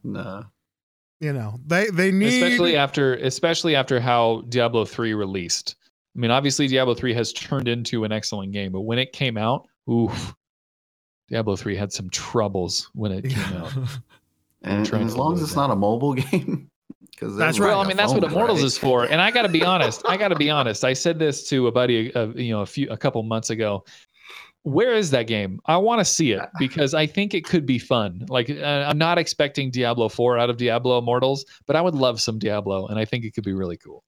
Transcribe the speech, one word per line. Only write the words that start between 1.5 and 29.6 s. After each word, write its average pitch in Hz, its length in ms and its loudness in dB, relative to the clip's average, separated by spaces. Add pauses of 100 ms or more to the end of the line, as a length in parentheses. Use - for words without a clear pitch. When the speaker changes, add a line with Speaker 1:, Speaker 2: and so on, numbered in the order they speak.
Speaker 2:
they, 180 260 2
they 185 200 2
need 226 320 4
Speaker 3:
Especially 175 320 4
after, 139 400 4
especially 156 600 0
after 127 260 2
how 117 480 2
Diablo 117 360 2
three 113 280 -2
released. 98 640 -4 (400)
I - 40 -10
mean, 117 120 2
obviously 139 360 2
Diablo 131 260 2
three 120 200 -2
has 113 180 -2
turned 135 380 -4
into 120 340 -2
an 107 80 -2
excellent 104 400 -6
game, 98 220 -6
but 95 80 -4
when 113 180 -2
it 127 140 -4
came 123 240 -2
out, 113 300 -2 (220)
oof, 117 440 0 (920)
Diablo 110 280 -2
three 98 200 -4
had 98 160 -4
some 95 200 -8
troubles 98 840 -2
when 107 180 -4
it 95 160 -6
came 101 260 -4
Speaker 2:
Yeah. 90 100 -8
Speaker 3:
out. 139 100 -10
Speaker 2:
<laughs> 131 260 -6 (640)
Speaker 1:
And, 101 220 0
Speaker 3:
Trying 110 160 0
Speaker 1:
and 113 80 0
as 110 60 -6
Speaker 3:
to 127 60 -2
Speaker 1:
long 156 120 2
as 180 60 0
Speaker 3:
avoid 160 60 0
Speaker 1:
it's 151 80 -6
Speaker 3:
that. 143 80 0
Speaker 1:
not 139 100 2
a 107 40 2
mobile 117 380 2
<laughs> - 20 0
game, 135 540 -2 (480)
'cause 107 200 -8
Speaker 2:
That's 156 200 0
Speaker 1:
they're 202 100 4
Speaker 2:
right. 190 60 4
Speaker 3:
Well, 196 80 2
I - 20 2
Speaker 1:
running 196 60 -2
Speaker 3:
mean, 190 40 -2
Speaker 1:
a 196 80 0
Speaker 3:
that's 214 120 2
what 220 100 4
Speaker 1:
phone, 156 80 -2
Speaker 3:
Immortals 196 300 2
Speaker 1:
right? 139 40 2
Speaker 3:
is 131 140 -2
for. 127 260 2
And 151 160 2
I 202 100 4
gotta 233 180 2
be 160 140 2
honest, 175 440 0
I 185 100 2
gotta 196 180 2
be 147 140 2
honest. 135 340 0
I 131 100 2
said 165 260 -2
this 147 300 -2
to 131 180 2
a 117 40 2
buddy, 123 440 2
uh, 113 140 0
you 117 220 -4
know, 107 100 0
a 98 40 -2
few, 139 240 -4
a 110 80 -6
couple 131 260 -2
months 110 280 -4
ago. 107 320 -2 (800)
Where 196 300 2
is 208 180 2
that 120 160 2
game? 101 400 -2
I 160 100 4
wanna 214 280 2
see 151 260 2
it 98 60 0
Speaker 1:
Yeah. - 100 -6 (100)
Speaker 3:
because 139 380 0
I 156 100 4
think 202 300 -2
it 165 100 -2
could 156 220 0
be 127 100 2
fun. 104 500 -2
Like, 127 220 0
uh, 147 380 -2
I'm 147 100 0
not 165 220 2
expecting 143 500 -2